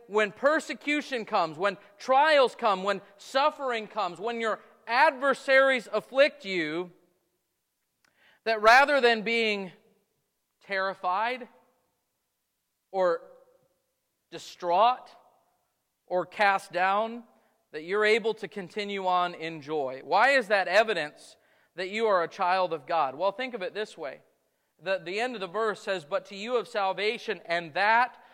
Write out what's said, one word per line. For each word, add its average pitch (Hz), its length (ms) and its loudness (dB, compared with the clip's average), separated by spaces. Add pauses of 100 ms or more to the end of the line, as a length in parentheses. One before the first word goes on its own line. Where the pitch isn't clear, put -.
when 208 260 0
persecution 285 960 -2
comes, 165 320 -2
when 190 180 -2 (220)
trials 269 560 4
come, 196 280 0
when 196 200 -2 (160)
suffering 262 680 -2
comes, 175 320 -6
when 233 220 -6
your 220 200 -2 (260)
adversaries 269 1080 2
afflict 269 540 0
you, 175 440 -4 (1500)
that 220 180 -2
rather 269 400 8
than 233 180 4
being 214 500 -2 (960)
terrified 196 840 -4 (1400)
or 180 300 0 (1080)
distraught 185 800 0 (960)
or 180 180 0
cast 196 480 0
down, 208 500 -2 (500)
that 156 120 -10
you're 202 200 0
able 214 280 2
to 202 160 -10
continue 202 580 -8
on 175 280 0
in 160 260 -10
joy. 135 440 -6
Why 202 260 4
is 254 180 2
that 190 200 2
evidence 180 680 0 (400)
that 185 140 -8
you 220 160 -2
are 185 160 4
a 160 60 -4
child 180 440 0
of 143 140 -8
God? 151 280 -2
Well, 190 180 -2
think 247 200 -8
of 226 80 -10
it 165 140 -8
this 208 220 -10
way. 147 240 -12 (600)
The, 185 220 -4
the 180 160 -8
end 247 160 -4
of 208 60 -10
the 185 80 -8
verse 208 340 -4
says, 190 220 -4
"But 185 220 -6
to 202 100 -16
you 233 200 -4
of 214 120 -4
salvation, 196 800 -4
and 170 280 -6
that 226 420 2 (180)